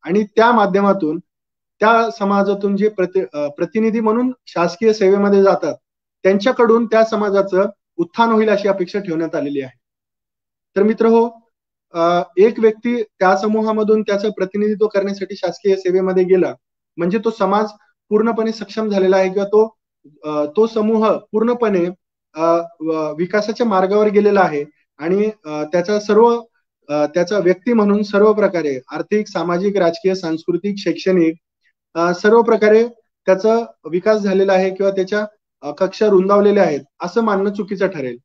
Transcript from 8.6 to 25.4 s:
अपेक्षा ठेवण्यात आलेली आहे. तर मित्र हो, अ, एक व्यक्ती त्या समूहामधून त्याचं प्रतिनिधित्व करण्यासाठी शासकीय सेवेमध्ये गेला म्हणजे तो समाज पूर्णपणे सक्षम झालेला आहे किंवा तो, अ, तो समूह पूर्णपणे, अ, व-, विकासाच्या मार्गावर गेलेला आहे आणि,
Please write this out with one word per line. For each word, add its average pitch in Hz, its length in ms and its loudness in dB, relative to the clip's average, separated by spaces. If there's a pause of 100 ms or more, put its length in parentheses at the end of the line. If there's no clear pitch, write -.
अपेक्षा 196 300 -4
ठेवण्यात 165 360 -6
आलेली 143 260 -4
आहे. 127 180 -14 (960)
तर 196 60 2
मित्र 220 240 2
हो, 226 440 0 (440)
अ, 170 280 0 (140)
एक 214 240 4
व्यक्ती 226 420 0
त्या 190 340 0
समूहामधून 214 640 0
त्याचं 208 280 -2
प्रतिनिधित्व 208 560 -2
करण्यासाठी 196 500 -4
शासकीय 190 400 -2
सेवेमध्ये 185 480 0
गेला 180 300 2 (420)
म्हणजे 175 220 -2
तो 220 120 -2
समाज 208 400 -2 (380)
पूर्णपणे 220 440 0
सक्षम 220 360 -8
झालेला 190 280 0
आहे 190 120 0
किंवा 196 160 -4
तो, 214 320 0 (480)
अ, 151 200 -4 (120)
तो 220 100 2
समूह 220 520 0 (140)
पूर्णपणे, 220 540 0 (480)
अ, 160 80 -6 (380)
व-, 156 360 -4
विकासाच्या 208 500 -2
मार्गावर 202 420 2
गेलेला 202 320 4
आहे 151 240 0 (340)
आणि, 196 320 -2 (140)